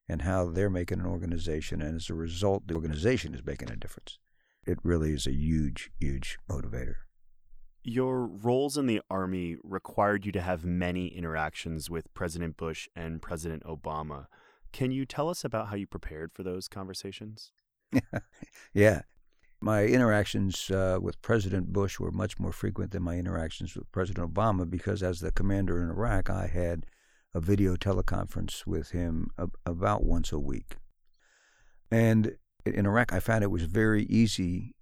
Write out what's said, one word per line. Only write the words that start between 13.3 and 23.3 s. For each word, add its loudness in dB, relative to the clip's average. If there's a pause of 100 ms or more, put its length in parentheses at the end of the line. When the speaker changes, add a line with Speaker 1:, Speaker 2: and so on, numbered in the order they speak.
Speaker 2:
Obama. -8 (440)
Can -2
you -4
tell -4
us -6
about -4
how -6
you -4
prepared -8
for -10
those -6
conversations? -12 (400)
Speaker 1:
<laughs> 2 (720)
Yeah. 6 (580)
My 2
interactions, 2
uh, 2
with -4
President 0
Bush 0
were -4
much -2
more -2
frequent -4
than -4
my -2
interactions -4